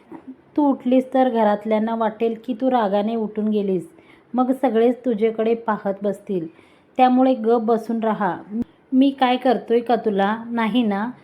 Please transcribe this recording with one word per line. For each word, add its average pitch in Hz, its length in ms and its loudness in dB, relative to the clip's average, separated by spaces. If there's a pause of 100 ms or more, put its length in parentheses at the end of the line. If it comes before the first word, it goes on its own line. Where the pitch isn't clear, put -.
(560)
तू 294 140 2
उठलीस 254 440 0
तर 262 160 4
घरातल्यांना 220 640 0
वाटेल 226 400 -2 (120)
की 254 80 -6
तू 262 160 -2
रागाने 214 460 0
उठून 214 320 -4
गेलीस, 196 400 -2 (460)
मग 254 180 0
सगळेच 247 520 0
तुझ्याकडे 220 500 0 (100)
पाहत 202 380 -4
बसतील, 196 440 -4 (520)
त्यामुळे 254 380 4
गप 226 240 2
बसून 226 400 -2
राहा. 208 360 -2 (560)
मी 269 180 6
काय 254 260 0
करतोय 240 440 0
का 233 160 -2
तुला? 202 380 0 (140)
नाही 233 340 0
ना? 208 240 -2 (180)